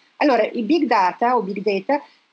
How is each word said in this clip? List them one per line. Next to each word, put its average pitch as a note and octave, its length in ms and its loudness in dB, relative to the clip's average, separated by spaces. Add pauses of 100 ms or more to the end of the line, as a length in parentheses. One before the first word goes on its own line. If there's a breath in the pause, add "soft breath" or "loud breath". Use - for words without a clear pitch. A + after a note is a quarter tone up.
(180 soft breath)
Allora, A#3+ 260 2
i - 180 -4
big C#4+ 240 0
data A#3 500 0
o A#3 60 0
big G3 200 -8
data, G3 400 -2 (320 loud breath)